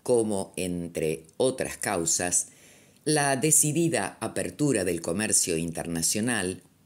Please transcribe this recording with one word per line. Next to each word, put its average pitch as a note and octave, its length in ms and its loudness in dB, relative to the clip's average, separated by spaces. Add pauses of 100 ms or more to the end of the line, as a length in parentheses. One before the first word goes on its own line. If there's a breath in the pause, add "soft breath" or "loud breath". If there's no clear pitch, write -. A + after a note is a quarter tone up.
cómo, G#2+ 540 2
entre E2+ 800 -2
otras B2 400 -2
causas, F2+ 720 -2 (560 loud breath)
la C#3+ 320 2
decidida D3+ 840 2
apertura G#2 600 0
del F2+ 180 0
comercio F#2+ 560 0
internacional, E2+ 1080 -2 (220)